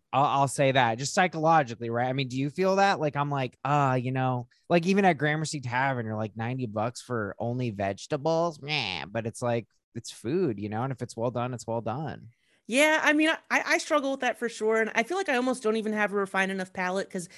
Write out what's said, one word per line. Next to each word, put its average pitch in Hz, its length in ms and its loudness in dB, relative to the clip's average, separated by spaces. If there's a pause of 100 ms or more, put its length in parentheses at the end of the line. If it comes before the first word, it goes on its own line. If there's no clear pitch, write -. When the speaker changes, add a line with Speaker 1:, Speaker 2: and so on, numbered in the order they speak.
(120)
Speaker 1:
I'll, 135 140 4 (160)
I'll 139 60 6
say 135 240 2
that 120 260 4
just 135 160 -6
psychologically, 156 760 2
right? 120 200 0
I 131 40 0
mean, 135 140 0
do 123 100 -6
you 139 120 0
feel 190 260 2
that? 196 240 4
Like, 147 160 0
I'm 143 160 0
like, 135 320 -2
uh, 139 380 4
you 127 100 -2
know, 127 360 0 (220)
like, 170 160 4
even 196 200 4
at 170 120 6
Gramercy 151 440 -2
Tavern, 123 440 0
you're 110 120 -4
like, 107 180 -4
"Ninety 123 320 -4
bucks 107 340 -4
for 110 380 -4
only 120 320 -4
vegetables?" 151 920 -2
Meh. 113 480 -4
But 107 160 -6
it's 113 160 -10
like, 120 260 -2 (280)
it's - 160 -12
food, 135 480 -2
you 104 100 -6
know? 107 140 -4
And 135 80 -4
if 123 100 -10
it's - 160 -10
well 117 140 -2
done, 123 220 -4
it's 117 140 -10
well 113 140 -4
done. 113 480 -8 (380)
Speaker 2:
Yeah, 302 360 2
I 285 100 4
mean, 311 160 4
I, 269 360 -2
I 302 120 2
struggle 294 340 -2
with 269 100 -6
that 247 180 -2
for 240 80 -2
sure. 220 340 0
And 226 140 0
I 226 80 2
feel 349 140 -4
like 392 100 -2
I 269 80 0
almost 254 280 0
don't 220 120 0
even 220 180 -2
have 208 200 0
a - 20 0
refined 190 360 0
enough 190 200 -6
palate, 185 380 -4
'cause 175 180 -6 (100)